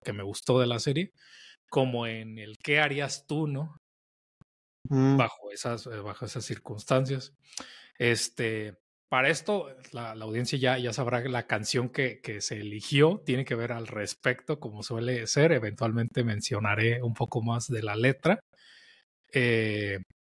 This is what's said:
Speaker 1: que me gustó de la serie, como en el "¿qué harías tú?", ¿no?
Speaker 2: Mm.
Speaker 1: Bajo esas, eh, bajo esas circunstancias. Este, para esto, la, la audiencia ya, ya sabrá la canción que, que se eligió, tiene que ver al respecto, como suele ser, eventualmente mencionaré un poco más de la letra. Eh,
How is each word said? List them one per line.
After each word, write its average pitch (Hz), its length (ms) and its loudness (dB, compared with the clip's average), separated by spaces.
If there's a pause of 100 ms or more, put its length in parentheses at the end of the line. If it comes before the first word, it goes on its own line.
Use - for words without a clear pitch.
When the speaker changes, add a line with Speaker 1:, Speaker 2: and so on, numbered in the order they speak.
Speaker 1:
que 104 100 -6
me 101 100 -8
gustó 113 360 4
de 123 80 6
la 117 120 0
serie, 147 320 -2 (580)
como 120 380 2
en 110 320 -8
el 107 240 -14
"¿qué 147 180 2
harías 143 460 -2
tú?", 151 200 0
¿no? 143 300 -6 (1120)
Speaker 2:
Mm. 135 280 6
Speaker 1:
Bajo 110 340 2
esas, 117 360 -6
eh, 110 120 -8
bajo 101 260 -8
esas 113 200 -8
circunstancias. 131 920 -2 (600)
Este, 110 800 0 (320)
para 135 200 4
esto, 165 380 0 (240)
la, 117 240 -10
la 110 100 -10
audiencia 117 320 -2
ya, 127 200 4
ya 120 160 -2
sabrá 120 340 0
la 123 200 -4
canción 120 420 0
que, 127 320 -2
que 104 200 -8
se 104 200 -6
eligió, 139 640 2
tiene 131 200 0
que 123 100 -2
ver 117 180 -2
al 113 140 -6
respecto, 123 720 -4
como 104 240 -12
suele 117 440 -4
ser, 156 240 6
eventualmente 113 720 0
mencionaré 110 800 0
un 113 100 -2
poco 117 280 -2
más 117 260 -2
de 110 160 -2
la 104 140 -2
letra. 135 420 4 (960)
Eh, 107 680 2 (360)